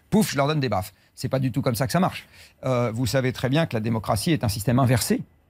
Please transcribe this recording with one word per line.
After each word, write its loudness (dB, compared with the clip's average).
pouf, 4
je -4
leur 2
donne 0
des 0
baffes. » -4
C'est -8
pas 0
du 0
tout -2
comme 0
ça -2
que -6
ça 2
marche. -2
Euh, 0
vous -2
savez 0
très -4
bien 2
que -4
la -2
démocratie -2
est 0
un 0
système 0
inversé. 2